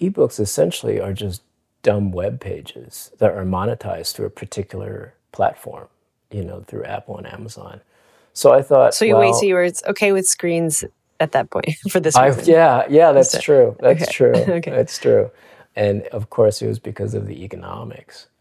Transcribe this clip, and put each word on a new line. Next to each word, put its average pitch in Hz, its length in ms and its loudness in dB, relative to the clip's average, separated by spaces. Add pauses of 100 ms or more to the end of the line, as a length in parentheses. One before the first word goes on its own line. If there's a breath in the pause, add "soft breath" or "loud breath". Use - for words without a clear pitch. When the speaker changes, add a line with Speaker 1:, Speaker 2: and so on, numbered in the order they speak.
Speaker 1:
ebooks 156 400 -2
essentially 107 600 -2
are 101 120 -6
just 95 300 -10 (400)
dumb 101 300 -2
web 101 280 -6
pages 80 800 -16
that 104 140 2
are 95 120 -6
monetized 92 720 -6
through 101 120 -8
a 98 40 -8
particular 101 840 -12 (180)
platform, - 560 -6 (420)
you 101 140 -8
know, 95 180 -14
through - 220 -12
Apple 104 340 -12
and - 80 -16
Amazon. 104 540 -18 (520 soft breath)
So 135 200 4
I 135 100 6
thought, 131 320 4
Speaker 2:
So 220 100 0
you 220 120 4
wait, 113 140 6
Speaker 1:
well 117 40 2
Speaker 2:
so - 120 2
you 185 80 2
were 180 140 2 (200)
okay 202 240 0
with 190 140 0
screens 170 580 -2 (360)
at - 120 -2
that - 180 0
point - 280 -4
<laughs> - 120 -8
for 185 100 0
this 156 160 0
Speaker 1:
I, 135 120 6
Speaker 2:
reason? 123 240 0
Speaker 1:
yeah, 156 360 6
yeah, 151 240 6
that's 135 160 6
Speaker 2:
Is - 60 -2
that - 80 -6
Speaker 1:
true. 131 380 4
That's 139 220 4
Speaker 2:
okay. - 100 -4
Speaker 1:
true. 120 220 4
Speaker 2:
<laughs> - 220 0
Okay. 165 140 -6
Speaker 1:
That's - 280 -4
true. 113 320 2 (440 soft breath)
And 104 340 -2
of 107 220 -10
course, 107 300 2
it 110 80 -4
was 110 100 -6
because 107 360 -10
of 104 120 -6
the 101 180 -14
economics. 92 840 -16 (120)